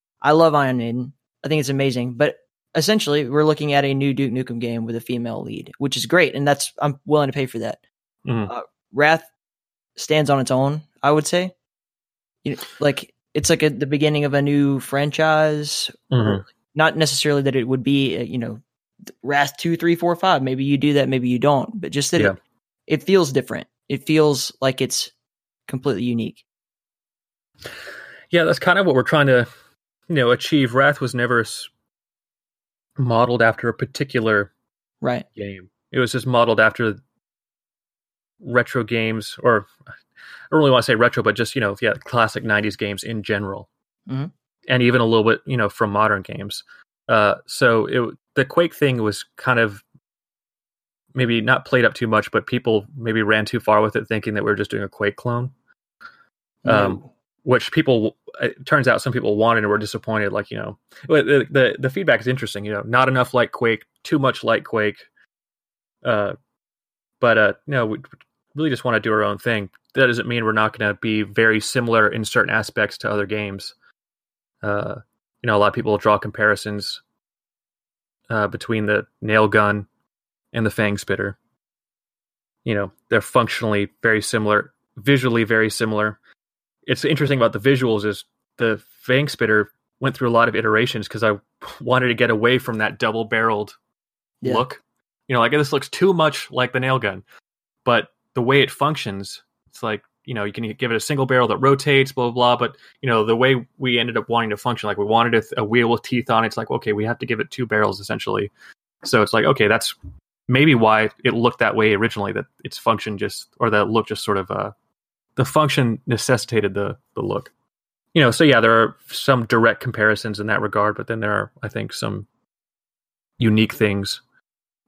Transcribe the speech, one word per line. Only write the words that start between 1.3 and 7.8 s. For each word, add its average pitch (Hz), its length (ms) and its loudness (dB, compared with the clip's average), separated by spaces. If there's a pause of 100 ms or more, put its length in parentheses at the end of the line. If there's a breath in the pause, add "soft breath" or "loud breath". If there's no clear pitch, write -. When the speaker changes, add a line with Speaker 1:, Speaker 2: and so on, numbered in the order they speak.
Speaker 1:
I - 40 -6
think 151 120 0
it's 127 80 -4
amazing, 127 460 -2
but 147 240 0 (360)
essentially 151 540 0
we're 147 160 2
looking 147 300 0
at 139 100 4
a 139 100 0
new 139 200 0
Duke 135 180 -2
Nukem 123 280 -6
game 117 260 -6
with 117 100 -6
a 117 40 -6
female 117 420 -6
lead, - 360 -12
which 139 200 -2
is 113 80 -6
great, 165 280 2
and 143 140 0
that's, 143 320 0
I'm 143 240 -2
willing 147 240 2
to 131 60 -8
pay 139 120 -2
for 117 140 -10
that. 110 200 -8 (460)